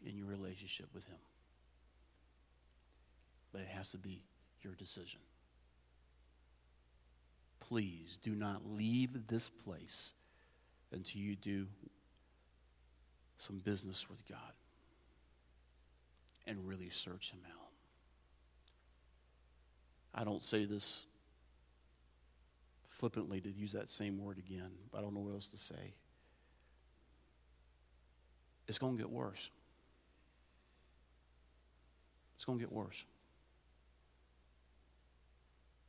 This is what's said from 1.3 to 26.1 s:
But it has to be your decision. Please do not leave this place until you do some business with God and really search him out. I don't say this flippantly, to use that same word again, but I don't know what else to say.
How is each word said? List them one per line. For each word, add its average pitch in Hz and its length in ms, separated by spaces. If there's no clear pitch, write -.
But 95 100
it 92 60
has 95 240
to 95 60
be 95 260
your 92 140
decision. - 460
Please 90 600
do 107 140
not 101 300
leave 113 640
this 113 220
place - 640
until 92 300
you 101 140
do 98 320
some 101 200
business 95 500
with - 180
God - 260
and 95 220
really 92 220
search - 420
him 127 100
out. - 200
I 113 100
don't 104 180
say 107 240
this 101 400
flippantly, 101 540
to 98 100
use 101 220
that 104 160
same 101 280
word 98 220
again, 92 320
but 104 60
I 104 40
don't 101 120
know 101 60
what 101 140
else 101 160
to 104 80
say. 98 360